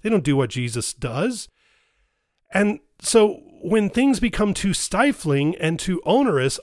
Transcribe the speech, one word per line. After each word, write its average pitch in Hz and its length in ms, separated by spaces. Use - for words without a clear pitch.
They 220 80
don't 190 140
do 143 120
what 127 140
Jesus 120 420
does. 170 560
And 208 280
so 214 420
when 202 260
things 262 320
become 208 320
too 196 220
stifling 160 800
and 160 220
too 185 260
onerous 165 580